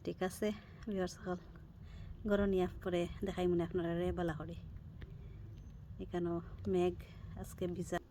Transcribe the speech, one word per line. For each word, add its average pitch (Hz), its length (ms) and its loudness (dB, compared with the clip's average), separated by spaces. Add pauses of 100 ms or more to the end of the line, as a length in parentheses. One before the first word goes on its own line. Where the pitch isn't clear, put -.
ঠিক - 240 -4
আছে, 208 200 0 (420)
ভিউয়ার্স 190 280 0
সকল। 180 220 -4 (880)
গরম 202 240 6
নিয়ে 180 140 6 (160)
পরে 175 180 4 (220)
দেখাই 185 240 2
মনে 175 160 6
আপনারা 170 360 2
রে 180 120 4
বালা 170 280 2
করে। 170 160 -6 (1400)
এখানেও 175 380 0 (360)
মেঘ 180 220 6 (460)
আজকে - 260 -4
ভিজা। 175 300 0 (140)